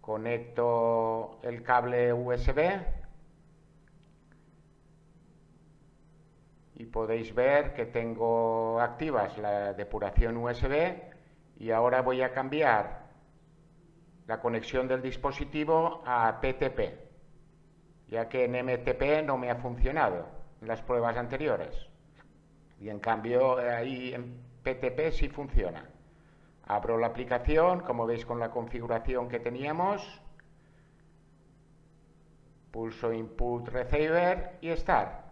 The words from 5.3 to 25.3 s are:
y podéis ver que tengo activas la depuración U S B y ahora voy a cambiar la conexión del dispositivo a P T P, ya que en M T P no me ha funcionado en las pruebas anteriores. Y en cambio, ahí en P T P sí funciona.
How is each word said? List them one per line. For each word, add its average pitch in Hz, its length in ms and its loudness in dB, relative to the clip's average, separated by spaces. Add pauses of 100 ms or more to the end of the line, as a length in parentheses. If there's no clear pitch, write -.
y 113 120 -14
podéis 113 460 -2
ver 139 400 4
que 117 140 -4
tengo 113 920 0
activas 120 580 0
la 101 340 -2
depuración 104 640 0
U 120 100 -2
S 120 180 -2
B 170 440 0 (460)
y 113 140 -6
ahora 123 320 4
voy 127 180 2
a 127 120 0
cambiar 135 800 0 (1120)
la 110 140 -4
conexión 120 480 -2
del 127 140 0
dispositivo 151 1000 0
a 117 360 2
P 131 140 0
T 135 160 0
P, - 380 -4 (1000)
ya 113 200 -4
que 127 180 2
en 120 100 0
M 127 220 0
T 127 160 0
P 147 280 2
no 143 160 0
me 123 140 -4
ha 120 40 0
funcionado 123 680 0 (340)
en 110 60 -14
las 113 160 -4
pruebas 117 340 0
anteriores. 123 600 -4 (1040)
Y 101 80 -10
en 104 100 -8
cambio, 120 600 2
ahí 123 560 -2
en 123 220 -10 (280)
P 131 100 0
T 127 160 -2
P 151 220 0
sí 147 160 4
funciona. 107 600 0 (760)